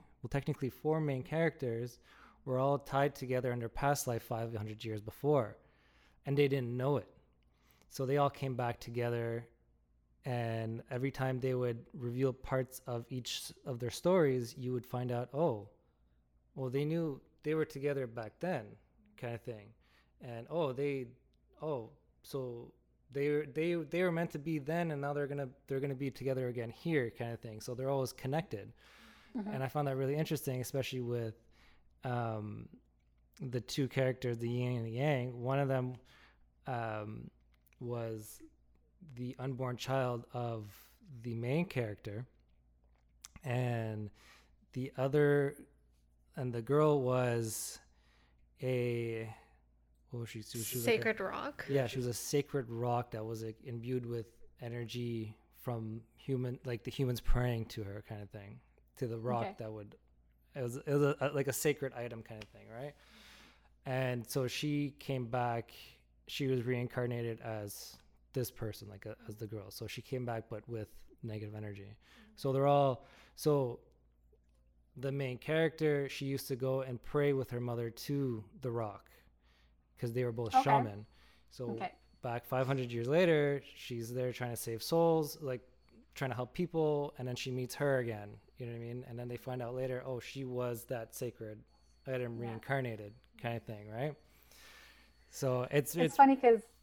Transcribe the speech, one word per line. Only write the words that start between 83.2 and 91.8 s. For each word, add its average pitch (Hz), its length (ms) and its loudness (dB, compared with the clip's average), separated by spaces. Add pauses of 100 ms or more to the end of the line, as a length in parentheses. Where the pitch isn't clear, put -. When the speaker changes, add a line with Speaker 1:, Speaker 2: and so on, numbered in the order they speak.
Speaker 1:
she's 117 380 -6
there 127 180 0
trying 120 200 -4
to 113 60 -4
save 113 240 -4
souls, 165 600 4
like, 127 200 -4 (540)
trying 135 160 -2
to 117 40 -4
help 123 180 -4
people, 151 640 2
and 127 100 -4
then 123 80 -4
she 131 160 -4
meets 127 240 -2
her 139 240 4
again, 107 400 -4 (180)
you 127 80 -8
know 117 80 -6
what 117 40 -8
I 117 40 -8
mean? 120 260 -8
And 117 120 -10
then 120 80 -6
they 120 100 -6
find 127 240 -6
out 120 140 -4
later, 127 300 -2
oh, 127 140 -4
she 135 260 -8
was 123 400 -2
that 113 300 -6
sacred 110 480 -6 (440)